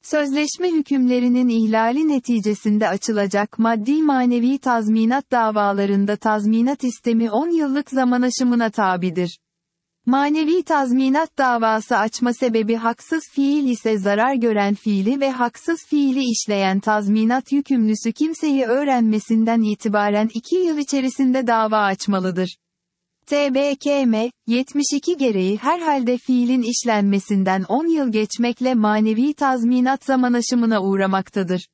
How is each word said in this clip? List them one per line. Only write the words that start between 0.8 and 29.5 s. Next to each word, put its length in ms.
ihlali 600
neticesinde 800
açılacak 720
maddi 420
manevi 560
tazminat 760
davalarında 840
tazminat 680
istemi 480
on 180
yıllık 400
zaman 320
aşımına 480
tabidir. 680
Manevi 580
tazminat 760
davası 600
açma 360
sebebi 420
haksız 560
fiil 380
ise 280
zarar 380
gören 380
fiili 460
ve 120
haksız 560
fiili 360
işleyen 560
tazminat 720
yükümlüsü 600
kimseyi 520
öğrenmesinden 1000
itibaren 720
iki 220
yıl 220
içerisinde 680
dava 300
açmalıdır. 760
T 280
B 220
K 300
M 260
yetmiş 480
iki 220
gereği 400
herhalde 600
fiilin 440
işlenmesinden 1080
on 180
yıl 240
geçmekle 640
manevi 600
tazminat 720